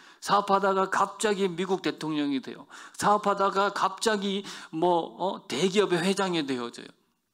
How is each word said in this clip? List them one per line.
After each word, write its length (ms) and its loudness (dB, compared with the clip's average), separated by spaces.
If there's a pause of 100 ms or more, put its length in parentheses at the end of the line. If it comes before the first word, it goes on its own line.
(220)
사업하다가 680 2
갑자기 600 0
미국 320 -2
대통령이 600 -2
돼요. 240 -14 (280)
사업하다가 800 2
갑자기 720 -2 (280)
뭐, 460 0
어, 300 -4
대기업의 520 2
회장이 480 0
되어져요. 400 -6 (460)